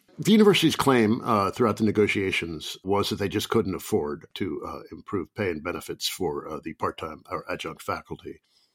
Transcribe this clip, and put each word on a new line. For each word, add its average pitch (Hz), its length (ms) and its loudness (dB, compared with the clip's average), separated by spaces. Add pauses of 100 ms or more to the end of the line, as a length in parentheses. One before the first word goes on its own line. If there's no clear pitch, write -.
(180)
The 170 140 4
university's 202 440 6
claim, 123 460 4
uh, 101 280 2
throughout 110 260 2
the 113 80 0
negotiations 95 1000 0
was 98 280 0
that 107 60 -2
they 101 120 -2
just 101 220 -4
couldn't 98 240 0
afford 76 520 -4 (100)
to, 87 300 -6
uh, 71 140 -12 (100)
improve 85 440 -8
pay 98 160 -2
and 76 120 -8
benefits 82 460 -8
for, 73 400 -6
uh, 76 160 -10
the 82 80 -10
part-time 82 580 -8
or 90 200 -8
adjunct 82 320 -10
faculty. 80 580 -10 (340)